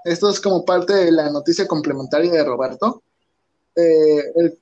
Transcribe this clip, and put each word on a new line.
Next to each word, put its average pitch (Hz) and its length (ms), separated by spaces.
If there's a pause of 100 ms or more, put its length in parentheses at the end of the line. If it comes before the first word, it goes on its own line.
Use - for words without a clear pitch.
esto 175 260
es 196 100
como 185 240
parte 180 300
de 180 180
la 151 200
noticia 165 360
complementaria 147 640
de 156 120
Roberto, 127 580 (760)
eh, 156 600
el 165 260